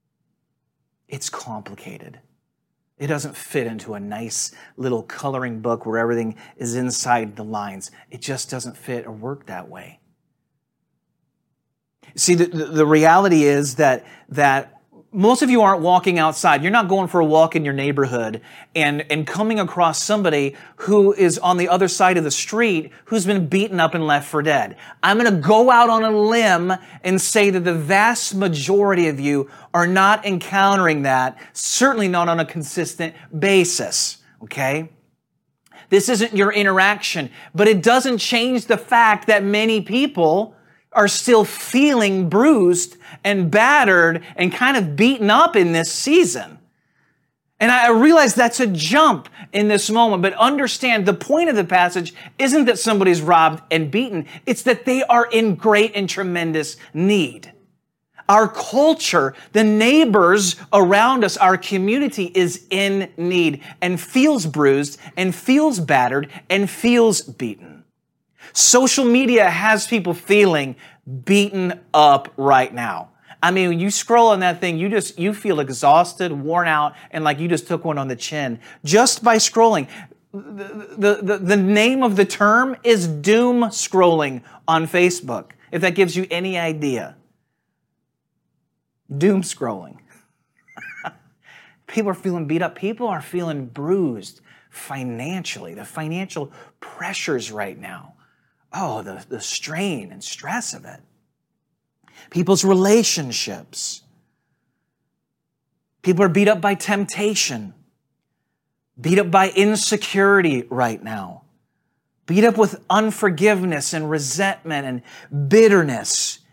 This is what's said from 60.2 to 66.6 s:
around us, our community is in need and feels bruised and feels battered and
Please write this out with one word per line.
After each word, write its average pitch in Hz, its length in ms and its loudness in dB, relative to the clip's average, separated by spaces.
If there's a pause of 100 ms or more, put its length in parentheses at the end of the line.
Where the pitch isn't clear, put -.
around 208 500 4
us, 190 140 -2
our 185 220 2
community 202 760 -4
is 180 360 -2
in 196 460 -2
need 170 460 -2 (200)
and 180 180 -4
feels 262 460 0
bruised 143 520 0 (200)
and 180 160 -2
feels 269 460 0
battered 135 500 0 (180)
and 196 200 -2